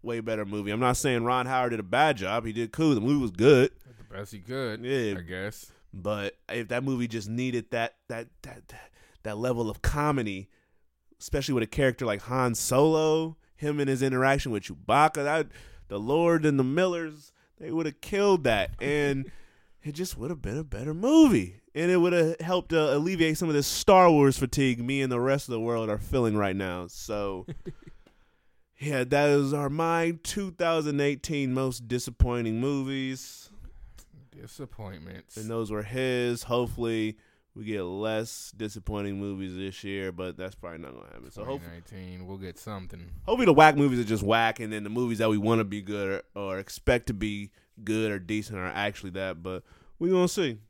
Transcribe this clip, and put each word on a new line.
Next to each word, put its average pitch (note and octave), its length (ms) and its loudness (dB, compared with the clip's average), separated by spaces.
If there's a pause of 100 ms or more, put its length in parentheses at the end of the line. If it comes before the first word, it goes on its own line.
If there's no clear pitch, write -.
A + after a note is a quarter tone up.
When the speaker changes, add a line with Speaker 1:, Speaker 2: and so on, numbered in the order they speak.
Speaker 1:
way A#2 180 -4
better A2 260 -4
movie. G#2 240 -4
I'm A2 100 -2
not B2 180 4
saying B2 260 0
Ron B2 220 0
Howard B2+ 240 0
did A2+ 100 -4
a - 20 -6
bad C3 360 2
job. G#2 280 -2
He A2 60 -6
did A2+ 200 -4
cool. D#3 220 2
The A2 60 2
movie C#3 200 2
was A#2 100 -2
good. B2 400 6 (280)
Speaker 2:
The - 180 -20
best G2+ 160 -12
he G#2+ 60 -14
could, A#2 460 -8
Speaker 1:
Yeah. A#2+ 340 -2
Speaker 2:
I F2 40 -10
guess. F#2 480 -10 (260)
Speaker 1:
But G2+ 400 -6 (140)
if A2+ 180 -6
that B2 160 -4
movie B2+ 240 -2
just A2 200 -8
needed A#2+ 420 -4
that, A2+ 240 -4 (140)
that, A#2 180 -10 (160)
that, B2 320 -20 (480)
that G#2+ 160 -8
level A#2 320 -2
of - 100 -10
comedy, B2+ 680 0 (720)
especially C#3 340 -4
with A#2 80 2
a A2 60 -2
character C3 360 0
like G#2 180 -2
Han B2 340 0
Solo, D#3 800 2 (200)
him D3 240 -4
and C#3 80 0
his C3 140 0
interaction C3+ 500 2
with G#2 120 -4
Chewbacca, C#3 600 2
that, D3+ 220 0 (420)
the G2+ 120 -6
Lord D#3+ 440 2
and C#3+ 140 4
the C3 60 4
Millers, D#3+ 680 -2 (260)
they D#3 120 -12
would D#3+ 160 -2
have C#3+ 140 -8
killed G3 420 2
that. G#2+ 380 2
And C#3+ 500 -2 (260)
<laughs> - 280 -20
it D3+ 80 -8
just F3 260 -8
would B2 120 -8
have D3 120 -10
been A2 160 -4
a D#3+ 60 -6
better C3+ 300 -6
movie. G3+ 680 6 (160)
And E3+ 160 0
it F3+ 60 4
would F3 140 4
have E3 280 2
helped, F3 320 -2
uh, D#3 180 4
alleviate D#3+ 480 2
some E3+ 100 -2
of D#3 60 0
this C#3+ 140 2
Star F#3 420 8
Wars C#3+ 260 8
fatigue C3 480 0
me C3+ 160 -2
and C3 120 0
the A#2+ 80 0
rest C3+ 280 0
of B2 40 -6
the A2+ 80 -2
world A2+ 280 -2
are G#2+ 100 -2
feeling A#2 380 2
right G2 200 0
now. F2+ 320 -6
So, G2+ 580 -6 (640)
<laughs> - 720 -20
yeah, C#3 240 0
that C#3+ 260 4
is C#3+ 220 4
our, C#3+ 180 -2
my E3 540 0
two G3 260 -6
thousand D#3+ 500 0
eighteen C#3+ 540 -2
most B2+ 320 -4
disappointing A#2+ 720 0
movies. C3+ 880 -6 (920)
Speaker 2:
Disappointments. F#2+ 960 -16
Speaker 1:
And A2 120 -10
those A2+ 220 -4
were G#2+ 120 -4
his. B2 600 -2
Hopefully, A2+ 760 -2 (380)
we A2+ 100 -14
get G#2 180 -6
less A2 760 -6
disappointing G#2 600 -6
movies F#2+ 380 -8
this F#2+ 280 -10
year, G2 260 -6
but F2+ 260 -10
that's F#2 200 -12
probably E2+ 220 -14
not C#2 160 -14
gonna G#1+ 120 -18
happen. A#1+ 240 -20
So G2+ 140 -14
hopefully A#2 440 -12
Speaker 2:
Twenty G2 180 -16
nineteen, F2+ 200 -14
we'll F#2+ 120 -12
get F#2 200 -14
something. F#2 520 -14 (160)
Speaker 1:
Hopefully B3 200 2
the E3+ 60 10
whack D3+ 240 12
movies C3+ 240 2
are A#2 40 0
just G#2 200 0
whack, A2+ 360 2
and A2 120 -8
then G#2 100 -8
the G#2 80 -10
movies A#2 280 -2
that A2 120 2
we G#2+ 80 2
wanna A2 260 2
be G#2 180 -8
good G2 400 -4 (120)
or, G2+ 60 -12
or F#2+ 180 -6
expect A#2 480 -2
to A#2 80 -4
be G2+ 360 -6 (340)
good G#2+ 260 -2
or G2+ 80 -4
decent G#2 400 -6
are F2+ 80 -6
actually G2+ 440 -6
that, F#2 320 -8
but F#2 200 -8 (380)
we E3+ 100 0
gonna F3+ 180 4
see. C3+ 300 -4 (120)